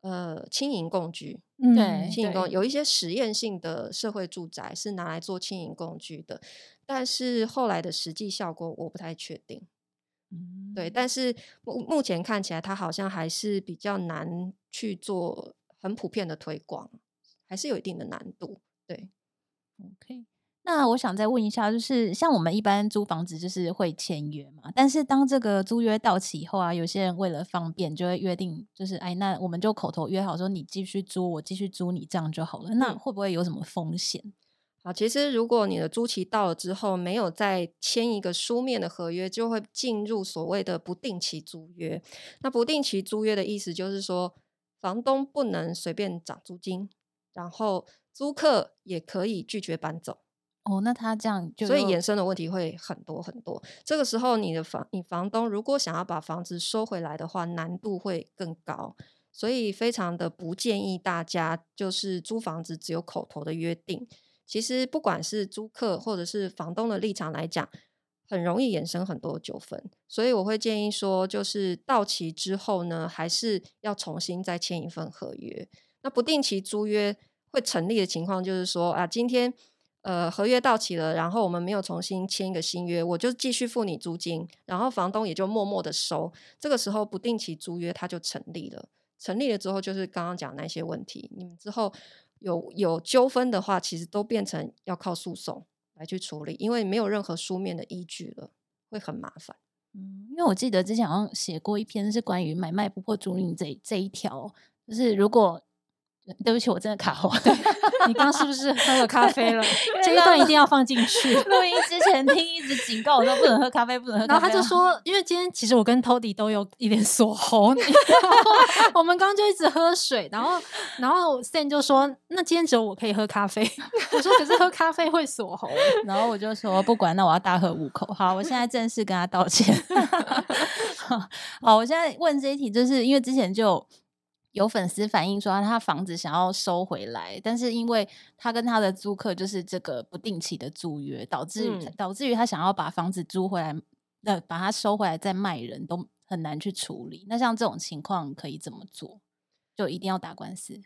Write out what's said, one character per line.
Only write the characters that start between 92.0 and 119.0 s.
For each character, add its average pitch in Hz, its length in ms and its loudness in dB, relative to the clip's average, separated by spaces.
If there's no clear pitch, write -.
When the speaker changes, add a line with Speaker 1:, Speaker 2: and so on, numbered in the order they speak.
Speaker 1:
有， 170 380 -6
有 170 240 0
纠 254 280 4
纷 254 220 0
的 208 100 0
话， 190 200 0
其 175 180 -6
实 170 80 -8
都 208 180 -4
变 214 220 -2
成 160 260 -8
要 180 120 -6
靠 175 200 -6
诉 - 180 -10
讼 - 320 -12
来 160 100 -16
去 185 140 -8
处 151 260 -12
理， - 140 -10
因 214 100 -2
为 233 140 0
没 190 120 -2
有 226 120 0
任 202 140 -2
何 - 140 -6
书 185 220 -6
面 185 180 -6
的 165 100 -10
依 180 200 -12
据 - 320 -14
了， - 140 -20
会 214 80 -10
很 - 160 -10
麻 - 240 -12
烦。 - 180 -20
Speaker 3:
嗯， 196 340 -16
因 269 80 -14
为 349 60 -2
我 240 100 4
记 247 160 -2
得 185 140 2
之 202 120 -2
前 226 120 2
好 151 80 0
像 202 180 -2
写 160 260 -6
过 208 200 -2
一 220 40 -6
篇 214 280 -4
是 233 100 -2
关 180 240 -2
于 156 80 -4
买 165 180 -4
卖 185 160 -2
不 196 140 -10
破 208 160 -4
租 185 200 -6
赁 175 200 -2
这， 147 260 -8
这 - 160 -4
一 196 80 -2
条， 165 460 -8
就 226 60 -10
是 226 220 2
如 196 120 6
果， 208 360 4
对 226 100 4
不 240 60 2
起， 233 100 0
我 190 100 2
真 - 80 -6
的 214 80 -2
卡 190 160 -2
喉。 - 160 -2
Speaker 2:
<laughs> - 60 0
对， - 80 10
你 233 60 4
刚 285 180 6
是 294 140 4
不 285 80 -2
是 269 180 0
喝 269 280 4
了 240 80 6
咖 247 220 6
啡 226 220 2
了？ 226 120 2
Speaker 3:
<laughs> - 0 -
对， 214 60 2
因 440 60 0
为 381 100 2
Speaker 2:
这 359 100 6
一 - 40 8
段 339 220 10
一 277 60 12
定 311 80 6
要 294 120 10
放 269 200 6
进 262 100 0
去。 453 280 4
Speaker 3:
录 392 300 8
音 359 100 2
之 349 100 0
前 269 160 6
听 277 100 8
一 330 240 0
直 269 140 -2
警 226 160 -4
告 277 160 6
我 240 80 8
说 262 120 6
不 - 80 6
能 247 140 8
喝 254 100 4
咖 247 160 4
啡， 247 120 -2
不 247 140 -6
能 208 80 2
喝 220 80 2
咖 285 60 6
啡。 - 0 -
Speaker 2:
然 320 60 10
后 339 80 4
他 330 60 4
就 359 80 6
说， 359 440 6
因 349 80 0
为 392 100 4
今 349 140 0
天 359 140 -2
其 - 140 -4
实 220 80 4
我 226 100 8
跟 240 200 6
Tody 240 320 2
都 214 160 0
有 202 260 0
一 240 120 0
点 214 140 6
锁 214 300 6
喉， 214 400 6
<laughs> 440 580 10
我 339 100 8